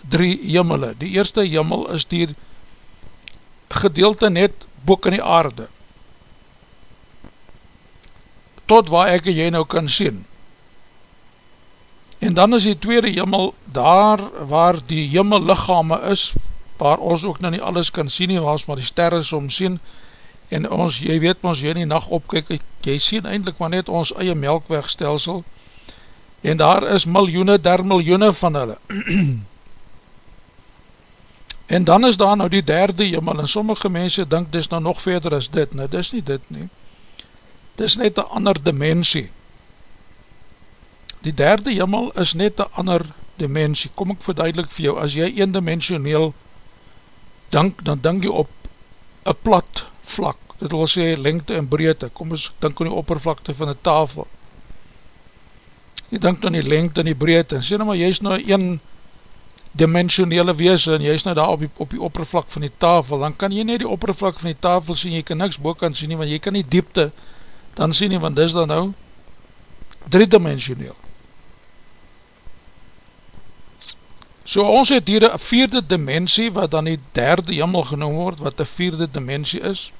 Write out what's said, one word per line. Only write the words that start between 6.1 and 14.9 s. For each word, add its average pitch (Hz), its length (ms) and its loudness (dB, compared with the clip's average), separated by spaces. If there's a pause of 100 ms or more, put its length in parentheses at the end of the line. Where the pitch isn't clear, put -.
tot 220 220 6
waar 175 260 4
ek 175 160 0
en 175 60 2
jy 160 180 0
nou 160 140 0
kan 165 200 -2
sien. 127 360 -2 (2000)
En 196 120 0
dan 202 200 6
is 214 120 4
die 208 120 2
tweede 233 320 2
hemel 190 440 0 (100)
daar 190 580 6 (240)
waar 165 400 4
die 156 240 -2